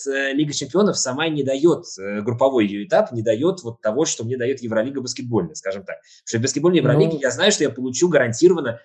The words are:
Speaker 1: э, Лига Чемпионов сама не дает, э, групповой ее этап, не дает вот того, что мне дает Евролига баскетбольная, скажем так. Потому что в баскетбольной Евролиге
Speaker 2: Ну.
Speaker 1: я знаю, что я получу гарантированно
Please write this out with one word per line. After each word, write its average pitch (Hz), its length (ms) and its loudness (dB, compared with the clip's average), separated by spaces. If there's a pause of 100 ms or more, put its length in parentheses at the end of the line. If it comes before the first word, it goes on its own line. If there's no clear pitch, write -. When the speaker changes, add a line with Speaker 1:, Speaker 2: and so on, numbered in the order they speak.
Speaker 1:
э, 135 280 -2
Лига 147 180 0
Чемпионов 170 460 0
сама 139 300 -2
не 147 140 -2
дает, 139 420 2 (140)
э, 101 220 -6
групповой 120 460 2
ее 101 200 -4
этап, - 260 2
не 117 100 -4
дает 151 400 0
вот 117 180 -10
того, 120 240 0
что - 200 -4
мне 123 120 -4
дает 123 240 -4
Евролига 120 400 -2
баскетбольная, 117 540 -4
скажем 98 300 -8
так. 73 160 -12
Потому - 260 -20
что 117 120 -2
в 113 40 -2
баскетбольной 151 360 2
Евролиге 156 360 4
Speaker 2:
Ну. 143 60 -4
Speaker 1:
я 127 100 0
знаю, 175 220 2
что 156 120 0
я 123 60 2
получу 127 400 0
гарантированно 135 760 2